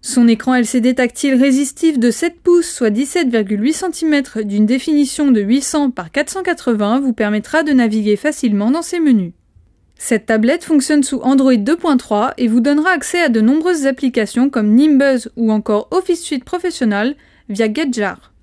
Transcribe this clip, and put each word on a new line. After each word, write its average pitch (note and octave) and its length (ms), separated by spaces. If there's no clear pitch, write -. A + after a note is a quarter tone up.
Son A#3+ 260
écran A#3 260
L B3 120
C B3 160
D B3+ 120
tactile C4 420
résistif C#4 640
de A#3+ 140
sept E4+ 320
pouces, F4 260
soit A3+ 200
dix-sept C4 400
virgule G#3+ 340
huit D4 100
centimètres, D4+ 720
d'une G#3 220
définition C#4 680
de A3+ 80
huit A3 220
cents C#4+ 300
par F3 200
quatre - 180
cent F#4+ 140
quatre-vingts A#3+ 560
vous C4+ 140
permettra G#3+ 500
de D4+ 80
naviguer G#3+ 460
facilement A3 520
dans D#4 120
ses F4 180
menus. A3 320
Cette - 280
tablette A#3 400
fonctionne D4 380
sous C4 180
Android C4+ 340
deux A#3 220
point D#4 200
trois A3 400
et B3 120
vous A#3 100
donnera D4 300
accès F4 320
à D#4 80
de A3+ 100
nombreuses D4 480
applications B3+ 640
comme G#3+ 260
Nimbuzz C4+ 600
ou A3 160
encore G#3+ 380
Office F4 300
Suite C4+ 220
Professional C#4 720
via A3 260
GetJar. A3+ 680